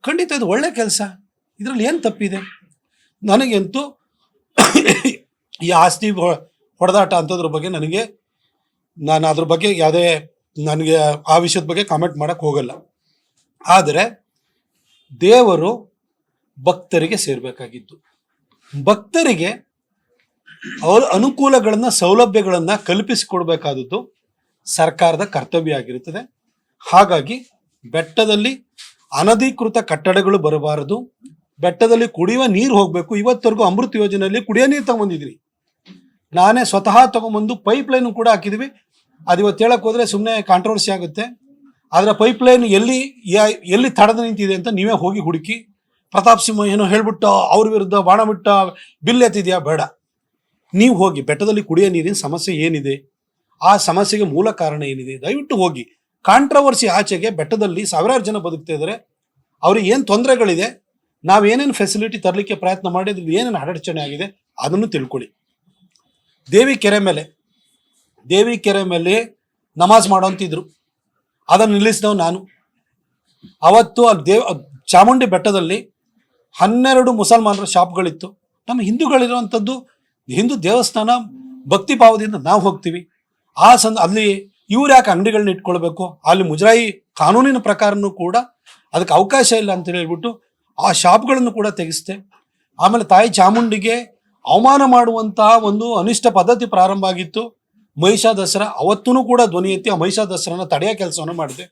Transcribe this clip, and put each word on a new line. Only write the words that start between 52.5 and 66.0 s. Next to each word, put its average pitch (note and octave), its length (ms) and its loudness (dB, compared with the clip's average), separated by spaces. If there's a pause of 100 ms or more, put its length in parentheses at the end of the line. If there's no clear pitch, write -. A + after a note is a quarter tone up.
ಏನಿದೆ, D3 400 -4 (680)
ಆ F#3+ 140 6
ಸಮಸ್ಯೆಗೆ G3+ 480 0
ಮೂಲ F3 260 -2
ಕಾರಣ D3+ 320 -6
ಏನಿದೆ, C3 380 -10
ದಯವಿಟ್ಟು C4+ 340 -6
ಹೋಗಿ. E3+ 280 -2 (380)
ಕಾಂಟ್ರವರ್ಸಿ C4+ 640 2
ಆಚೆಗೆ, G3 420 -2
ಬೆಟ್ಟದಲ್ಲಿ F3+ 560 -4
ಸಾವಿರಾರು G#3+ 380 0
ಜನ G#3+ 140 -6
ಬದುಕ್ತಾ E3 360 -8
ಇದ್ದಾರೆ, D#3+ 220 -6 (680)
ಅವ್ರಿಗೆ F#3+ 260 2
ಏನ್ C4 180 0
ತೊಂದರೆಗಳಿದೆ, G#3+ 600 0 (580)
ನಾವ್ G3+ 220 4
ಏನೇನ್ C4 260 0
ಫೆಸಿಲಿಟಿ G#3 440 -4
ತರ್ಲಿಕ್ಕೆ G3 380 -4
ಪ್ರಯತ್ನ F#3 320 -4
ಮಾಡಿ, F#3 240 -4
ಅದ್ರಲ್ಲಿ F3 240 -6
ಏನೇನ್ A#3 200 -2
ಅಡಚಣೆ D#3 460 -8
ಆಗಿದೆ, D3 580 -12
ಅದನ್ನು G3 280 -4
ತಿಳ್ಕೊಳ್ಳಿ. C3 400 -8 (1200)